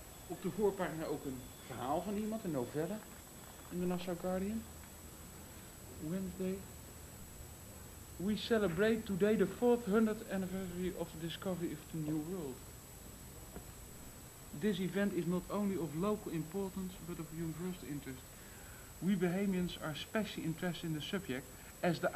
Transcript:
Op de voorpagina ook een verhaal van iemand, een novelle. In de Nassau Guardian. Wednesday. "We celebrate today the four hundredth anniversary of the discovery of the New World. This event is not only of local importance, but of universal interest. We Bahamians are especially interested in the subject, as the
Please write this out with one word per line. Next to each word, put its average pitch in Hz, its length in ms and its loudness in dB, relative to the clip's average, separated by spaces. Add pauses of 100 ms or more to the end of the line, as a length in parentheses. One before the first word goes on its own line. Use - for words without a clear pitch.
(280)
Op 170 140 -6
de 185 100 2
voorpagina 185 520 4
ook 135 220 0
een 131 140 -4 (260)
verhaal 131 360 0
van 202 140 -2
iemand, 214 280 0
een 180 80 0
novelle. 147 460 0 (720)
In 175 100 -2
de 180 60 2
Nassau 180 360 0
Guardian. 190 420 0 (1400)
Wednesday. 185 580 0 (1600)
"We 196 220 2
celebrate 214 680 6
today 202 340 6
the 185 100 8
four 240 380 6
hundredth 214 460 6
anniversary 180 680 0
of 165 140 -2
the 165 160 -4
discovery 170 440 0
of 151 60 -4 (140)
the 165 60 -2
New 156 320 2
World. 151 260 -2 (2000)
This 185 200 4
event 190 340 2
is 165 120 2
not 175 240 2
only 196 280 2
of 143 180 0
local 202 360 2
importance, 185 640 -2 (100)
but 165 140 -6
of 160 140 -4
universal 165 540 -2
interest. 135 320 -4 (800)
We 190 180 4
Bahamians 180 640 2
are 156 100 -2
especially - 520 0
interested 165 460 0
in 156 100 2
the 143 60 -4
subject, 135 400 -2 (340)
as 170 200 4
the - 160 4